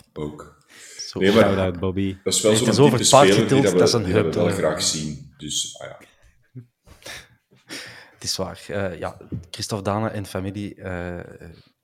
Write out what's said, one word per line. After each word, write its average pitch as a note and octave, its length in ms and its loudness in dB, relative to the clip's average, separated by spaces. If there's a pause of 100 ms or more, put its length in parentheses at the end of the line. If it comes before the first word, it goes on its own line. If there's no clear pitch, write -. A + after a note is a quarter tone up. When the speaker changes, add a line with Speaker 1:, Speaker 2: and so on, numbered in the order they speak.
(140)
Speaker 1:
ook. - 520 -12 (420)
Speaker 2:
Zo. - 120 -10
Speaker 1:
Nee, F#2+ 120 4
maar A2 120 6
Speaker 3:
Shout-out, F#2+ 360 0
Bobby. F#2+ 440 -4
Speaker 1:
dat F#2+ 100 -2
is - 80 0
wel G#2+ 100 4
Speaker 2:
Hij A2 80 2
Speaker 1:
zo'n A#2 100 0
Speaker 2:
is G2+ 100 2
over C#3+ 200 6
Speaker 1:
type - 20 -2
Speaker 2:
het G2+ 100 2
paard C3 160 8
Speaker 1:
speler G#2 220 4
die C3+ 80 4
Speaker 2:
getild, C#3 60 4
Speaker 1:
dat G2 100 4
we, F2+ 60 2
Speaker 2:
dat F2+ 80 6
is F2+ 60 4
een A#2 100 2
Speaker 1:
die F2+ 100 -2
dat G#2+ 100 4
we D#2+ 160 -2
Speaker 2:
heup, F2 80 2
Speaker 1:
wel - 20 2
Speaker 2:
eh. E2 140 0
Speaker 1:
graag D#2 180 0
zien. D2+ 560 -6
Dus, - 420 -8
ah C#2 80 -14
ja. - 120 -18 (2250)
Speaker 2:
Het - 100 -20
is - 140 -6
waar. F2+ 300 -10
Eh, F2+ 320 -6
ja, F2 180 -8 (340)
Christophe G#2 320 -8
Dane G#2 260 -2
en G#2 160 -8
familie, G2 500 -8
eh, F2 720 -12 (340)